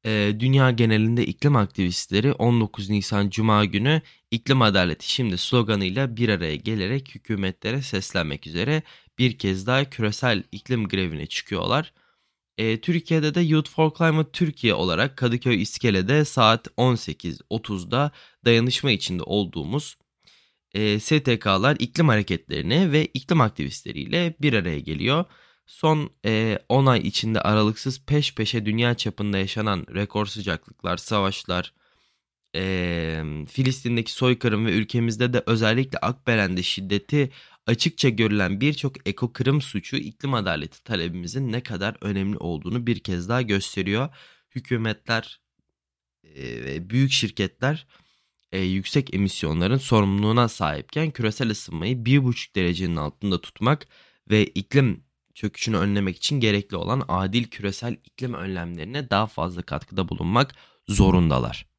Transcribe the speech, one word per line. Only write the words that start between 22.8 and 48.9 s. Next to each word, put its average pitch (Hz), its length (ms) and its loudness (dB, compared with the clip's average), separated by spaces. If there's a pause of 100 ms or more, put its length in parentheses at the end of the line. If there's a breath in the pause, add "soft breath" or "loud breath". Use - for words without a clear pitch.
ve 151 140 4
iklim 156 360 0
aktivistleriyle 107 1000 -2
bir 143 120 2
araya 85 260 -2
geliyor. 90 460 -2 (400 soft breath)
Son, 156 440 0 (160)
e, 110 340 0 (100)
on 135 160 4
ay 123 140 6
içinde 110 420 -2
aralıksız 107 640 0
peş 147 300 0
peşe 110 300 -2
dünya 120 280 2
çapında 104 440 -2
yaşanan 98 560 -2
rekor 104 320 -2
sıcaklıklar, 90 720 -6
savaşlar, 95 760 -4 (840)
e, 87 680 -2 (260)
Filistin'deki 123 600 -2
soykırım 123 540 2
ve 107 60 2
ülkemizde 117 640 0
de 120 120 2
özellikle 113 520 0
Akbelen'de 101 680 0
şiddeti 101 640 -2 (380 loud breath)
açıkça 127 420 2
görülen 104 520 2
birçok 143 480 -2
ekokırım 127 520 0
suçu - 340 -8
iklim 139 380 -6
adaleti 87 500 -4
talebimizin 90 680 -4
ne 123 120 -4
kadar 98 380 -6
önemli 98 360 -2
olduğunu 90 500 -4
bir 120 120 0
kez 87 300 -6
daha 123 120 0
gösteriyor. 104 680 -2 (460 loud breath)
Hükümetler, 113 840 -4 (840)
e, 65 400 -12
ve 80 260 -8
büyük 135 220 2
şirketler, 123 760 -2 (640 soft breath)
e, 95 80 -4
yüksek 95 540 0